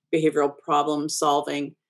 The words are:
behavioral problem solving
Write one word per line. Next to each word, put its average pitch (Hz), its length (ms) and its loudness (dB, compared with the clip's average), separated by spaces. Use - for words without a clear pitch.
behavioral 147 460 2
problem 147 500 0
solving 147 680 -2